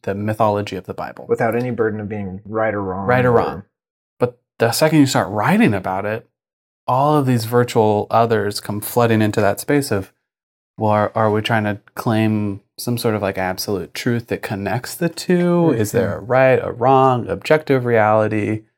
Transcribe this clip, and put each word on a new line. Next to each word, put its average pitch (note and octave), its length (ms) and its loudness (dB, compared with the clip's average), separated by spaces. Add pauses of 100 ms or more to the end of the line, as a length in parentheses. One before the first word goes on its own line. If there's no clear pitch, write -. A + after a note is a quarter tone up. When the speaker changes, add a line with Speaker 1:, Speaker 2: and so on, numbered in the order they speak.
Speaker 1:
the G2 100 -4
mythology G#2 600 -2
of F2+ 100 -10
the G2+ 80 -10
Bible. B1+ 340 -12
Speaker 2:
Without A#2 280 0
any B2 160 -4
burden A2 280 -2
of G#2 80 -10
being G2 380 -10
right A2 300 -2
or G#2 60 -4
wrong. F#2+ 260 -6
Speaker 1:
Right B2 180 2
or B2+ 60 2
Speaker 2:
or A#2 60 4
Speaker 1:
wrong. E2+ 260 -2 (560)
But B2 200 -2 (200)
the A#2 120 2
second D#3 280 2
you C#3 80 6
start A2+ 220 0
writing B2+ 440 2
about F#2+ 320 -4
it, G#2+ 240 -6 (560)
all C#3+ 320 2
of C#3 80 2
these A#2+ 200 2
virtual A2 680 2
others A2+ 480 2
come G#2 220 -6
flooding A2+ 420 2
into G#2 180 0
that G2+ 180 2
space C#3+ 320 -2
of, G2 220 -4 (640)
well, G#2+ 140 0
are, G#2 240 2
are A2 160 2
we G#2+ 100 0
trying A2 220 -2
to G#2 180 -4 (140)
claim G#2+ 680 0 (160)
some A#2+ 220 -4
sort A2 160 0
of, G2+ 80 -2
like, F#2+ 160 -4
absolute F#2 560 -6
truth A#2 320 -4
that - 160 -6
connects G2+ 520 -6
the E3+ 140 -2
two? F3 680 0
Is G#2+ 140 -2
Speaker 2:
Mm-hmm. - 80 -2
Speaker 1:
there F2 200 -2
a D#2+ 40 -10
right, B2+ 400 2
a F#2 100 -6
wrong, B2+ 560 2
objective B2 560 0
reality? G#2+ 840 2 (120)